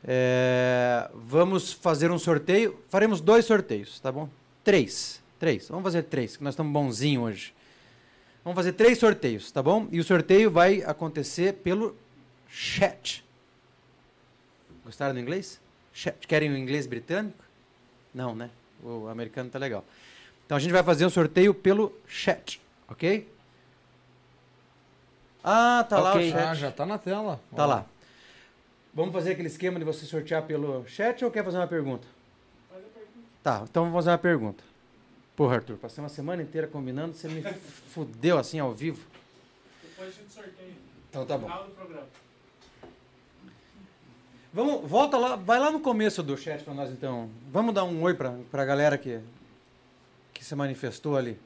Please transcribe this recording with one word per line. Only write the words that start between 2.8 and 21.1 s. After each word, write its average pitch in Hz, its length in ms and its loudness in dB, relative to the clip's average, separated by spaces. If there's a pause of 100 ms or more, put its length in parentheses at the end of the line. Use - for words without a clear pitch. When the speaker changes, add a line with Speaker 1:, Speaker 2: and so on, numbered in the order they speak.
Speaker 1:
Faremos 202 320 2
dois 220 240 8
sorteios, 190 540 0
tá 131 140 -4
bom? 147 160 -8 (340)
Três. - 580 2 (200)
Três. 131 280 -2
Vamos 175 160 -8
fazer 170 200 0
três, 131 320 -4
que 147 80 -12
nós 139 100 -6
estamos 151 180 -4
bonzinho 135 500 0
hoje. 107 300 -8 (920)
Vamos 175 120 -8
fazer 180 160 0
três 226 260 6
sorteios, 131 520 2
tá 139 120 -2
bom? 196 280 2
E 170 100 -2
o 160 40 -2
sorteio 190 460 6
vai 180 360 6
acontecer 160 680 -4
pelo 196 420 -2 (520)
chat. - 760 -4 (1600)
Gostaram 135 300 -6
do 123 60 -6
inglês? 165 400 -8 (320)
Chat. - 340 -10
Querem 151 260 2
o 139 40 -2
inglês 131 300 -4
britânico? 160 560 -6 (720)
Não, 127 200 -8
né? 117 160 -12 (320)
O 117 260 -12
americano 117 420 -10
tá 135 80 -10
legal. 123 260 -6 (640)
Então 147 100 -2
a 139 40 2
gente 170 120 0
vai 180 100 6
fazer 165 220 4
um 180 60 4